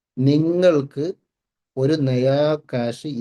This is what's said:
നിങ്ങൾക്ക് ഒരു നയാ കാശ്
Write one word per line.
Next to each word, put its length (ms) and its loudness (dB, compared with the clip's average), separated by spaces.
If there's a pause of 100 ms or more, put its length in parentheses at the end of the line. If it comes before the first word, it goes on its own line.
(300)
നിങ്ങൾക്ക് 760 0 (760)
ഒരു 140 2 (120)
നയാ 340 2 (300)
കാശ് 380 -6 (120)